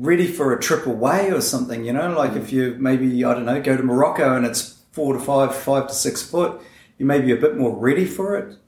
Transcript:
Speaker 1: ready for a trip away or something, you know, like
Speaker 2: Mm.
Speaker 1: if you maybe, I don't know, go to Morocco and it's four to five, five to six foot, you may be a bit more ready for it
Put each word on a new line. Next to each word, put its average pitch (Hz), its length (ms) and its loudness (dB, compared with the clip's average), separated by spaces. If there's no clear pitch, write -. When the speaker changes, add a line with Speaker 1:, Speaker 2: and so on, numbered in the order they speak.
Speaker 1:
ready 170 200 4
for 139 260 0
a 117 100 0
trip - 240 0
away 143 460 0
or - 80 0
something, 123 460 -4
you 120 60 -4
know, 160 300 0
like 131 120 0
Speaker 2:
Mm. 110 80 -4
Speaker 1:
if 110 100 -8
you 127 260 0
maybe, 131 280 2
I 123 280 2
don't 120 100 -2
know, 131 180 0
go 135 140 2
to 127 60 -2
Morocco 131 540 2
and 120 100 0
it's - 280 -6
four 139 220 -2
to 131 60 -4
five, 139 340 2
five 135 340 0
to - 60 -8
six - 360 -4
foot, 170 220 0
you 135 80 0
may 143 140 4
be 127 120 2
a 110 80 4
bit 147 160 2
more 113 340 0
ready 175 160 2
for 196 320 -4
it - 160 -12